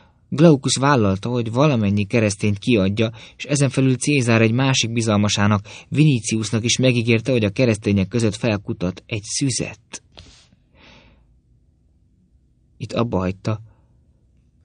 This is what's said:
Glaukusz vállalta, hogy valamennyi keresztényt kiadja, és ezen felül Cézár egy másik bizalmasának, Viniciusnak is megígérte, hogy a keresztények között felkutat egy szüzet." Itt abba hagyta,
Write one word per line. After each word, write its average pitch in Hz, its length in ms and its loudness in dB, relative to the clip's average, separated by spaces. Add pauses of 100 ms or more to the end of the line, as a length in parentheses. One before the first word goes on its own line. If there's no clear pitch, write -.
(300)
Glaukusz 139 480 4
vállalta, 120 500 2
hogy 120 220 -4
valamennyi 117 540 2
keresztényt 104 540 0
kiadja, 110 540 0 (240)
és - 80 -16
ezen 139 240 0
felül 131 280 0
Cézár 117 460 2
egy 110 100 4
másik 131 400 -2
bizalmasának, 104 760 0 (200)
Viniciusnak 117 760 0
is 120 140 0
megígérte, 120 540 2
hogy 120 120 2
a 101 60 0
keresztények 101 580 0
között 113 260 -2
felkutat 101 720 -4
egy 107 160 -8
szüzet." - 800 -8 (2750)
Itt - 160 -14
abba 117 260 -2
hagyta, 92 420 -4 (1040)